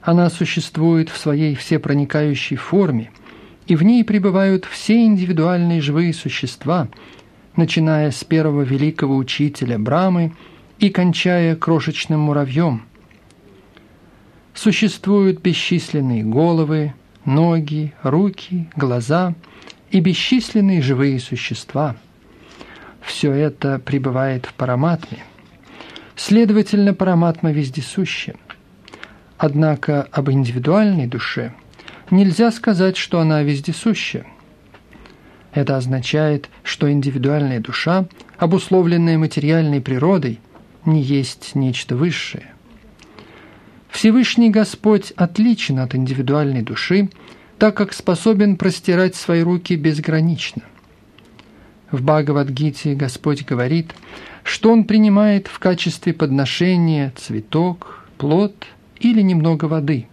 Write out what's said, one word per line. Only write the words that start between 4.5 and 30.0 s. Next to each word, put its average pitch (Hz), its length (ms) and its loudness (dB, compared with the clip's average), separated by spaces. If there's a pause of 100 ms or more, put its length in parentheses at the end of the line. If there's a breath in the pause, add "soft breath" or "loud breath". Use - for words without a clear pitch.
все 233 400 2
индивидуальные 175 760 2
живые 156 340 0
существа, 139 760 -4 (680 loud breath)
начиная 156 560 2
с - 140 -10
первого 156 380 0
великого 139 520 -2
учителя 131 640 -4
Брамы 165 540 0 (460 loud breath)
и 202 100 4
кончая 180 680 2
крошечным 160 640 -2
муравьём. 143 600 0 (1700 soft breath)
Существуют 196 840 2
бесчисленные 143 840 -2
головы, 151 680 0 (300)
ноги, 151 680 0 (100)
руки, 180 720 -2
глаза 135 580 0 (580 loud breath)
и 190 100 4
бесчисленные 196 800 2
живые 131 400 0
существа. 127 720 -6 (1080 loud breath)
Всё - 320 -2
это 139 460 -2
пребывает 131 680 -2
в - 80 -16
Параматме. 139 680 -2 (920 loud breath)
Следовательно, 208 760 2
Параматма 170 580 0
вездесуща. 147 840 -6 (1040 loud breath)
Однако 147 720 0